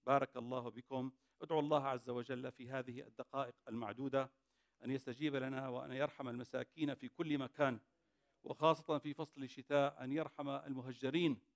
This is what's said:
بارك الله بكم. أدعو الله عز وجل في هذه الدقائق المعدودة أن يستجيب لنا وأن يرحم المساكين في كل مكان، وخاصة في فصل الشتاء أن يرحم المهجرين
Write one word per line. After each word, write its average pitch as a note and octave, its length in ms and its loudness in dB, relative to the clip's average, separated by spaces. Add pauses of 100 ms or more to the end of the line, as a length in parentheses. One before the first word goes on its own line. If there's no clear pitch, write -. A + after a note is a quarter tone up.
بارك C3+ 300 4
الله B2 320 -4
بكم. B2+ 440 -6 (300)
أدعو D#3 180 2
الله D3 260 4
عز B2+ 240 -2
وجل B2 420 -4
في B2 180 -14
هذه B2+ 300 -4
الدقائق B2+ 540 -6 (140)
المعدودة B2 600 -2 (540)
أن B2 60 -4
يستجيب C3+ 460 -2
لنا C3 320 -2
وأن B2+ 240 -6
يرحم C#3 360 -2
المساكين B2+ 680 -2
في B2 140 -10
كل D3+ 300 0
مكان، C3 420 2 (640)
وخاصة D#3 540 4
في D3 160 -4
فصل C#3+ 280 -8
الشتاء C#3 600 2
أن C3 80 -4
يرحم D3 360 -2
المهجرين C#3 920 0 (160)